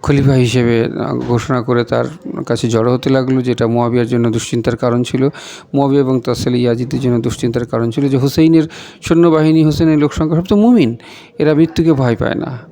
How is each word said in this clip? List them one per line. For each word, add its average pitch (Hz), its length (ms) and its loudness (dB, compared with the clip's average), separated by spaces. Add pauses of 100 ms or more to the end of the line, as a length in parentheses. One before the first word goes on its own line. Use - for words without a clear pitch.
খলিফা 139 300 2
হিসেবে, 120 520 2
আ, - 300 -6
ঘোষণা 120 480 -2
করে 120 220 0
তার 120 200 -2 (420)
কাছে 120 220 -2
জড়ো 117 260 2
হতে 127 160 -2
লাগলো, 131 320 0
যেটা 123 240 -2
মুয়াবিয়ার 120 400 0
জন্য 117 240 0
দুশ্চিন্তার 117 460 -2
কারণ 123 260 0
ছিল। 131 260 -2 (460)
মুয়াবিয়া 139 260 2
এবং 131 200 0
তার 123 140 -4
ছেলে 123 240 -2
ইয়াজিদের 123 420 -2
জন্য 123 200 0
দুশ্চিন্তার 120 460 -4
কারণ 117 240 -2
ছিল 139 180 -2
যে 135 100 0
হুসেইনের 160 440 4 (400)
সৈন্যবাহিনী, 160 640 4
হুসেইনের 151 340 2
লোকসংখ্যা 156 420 0
সব 185 60 -6
তো 208 100 2
মুমিন, 202 400 4 (420)
এরা 151 160 2
মৃত্যুকে 160 380 2
ভয় 127 240 2
পায় 113 180 -2
না। - 240 -6 (140)